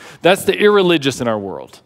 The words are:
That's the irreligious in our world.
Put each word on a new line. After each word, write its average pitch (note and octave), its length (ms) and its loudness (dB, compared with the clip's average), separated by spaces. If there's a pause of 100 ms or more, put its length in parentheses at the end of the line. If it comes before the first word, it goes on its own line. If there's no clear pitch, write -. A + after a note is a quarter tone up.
(220)
That's F#3+ 240 2
the F#3 120 -2
irreligious F3+ 640 2
in B2 80 -4
our A2 100 -2
world. F2 480 -12